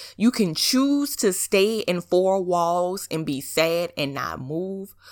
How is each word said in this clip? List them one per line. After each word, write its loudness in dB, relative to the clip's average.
You 4
can 2
choose 0
to 2
stay 2
in -2
four 2
walls 0
and -4
be -4
sad 0
and -4
not -6
move, -8